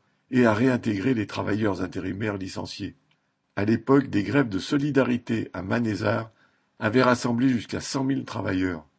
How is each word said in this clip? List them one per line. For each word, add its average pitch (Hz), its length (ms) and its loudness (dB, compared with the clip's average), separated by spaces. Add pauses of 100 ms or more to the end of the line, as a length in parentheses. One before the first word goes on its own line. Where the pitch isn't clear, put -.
(320)
et 127 140 6
à 110 80 8
réintégrer 120 600 0
les 107 140 -2
travailleurs 101 540 -2
intérimaires 95 560 -6
licenciés. 95 580 -10 (640)
À 98 80 0
l'époque, 120 420 4
des 101 160 0
grèves 131 260 2
de 95 100 -4
solidarité 127 920 0
à 92 80 -8
Manesar 113 720 -2 (480)
avaient 113 240 2
rassemblé 123 460 2
jusqu'à 104 320 -2
cent 135 240 -4
mille 131 180 -2
travailleurs. 92 640 -2 (140)